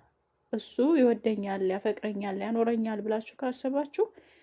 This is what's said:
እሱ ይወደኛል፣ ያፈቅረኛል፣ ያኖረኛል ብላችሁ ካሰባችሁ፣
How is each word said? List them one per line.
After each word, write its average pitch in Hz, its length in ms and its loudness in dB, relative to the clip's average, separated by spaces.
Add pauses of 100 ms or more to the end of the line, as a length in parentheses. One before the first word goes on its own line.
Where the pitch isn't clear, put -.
(540)
እሱ - 220 -6 (200)
ይወደኛል፣ 214 720 2
ያፈቅረኛል፣ 202 720 -2
ያኖረኛል 220 600 0
ብላችሁ 214 340 -4
ካሰባችሁ፣ 277 680 -2 (380)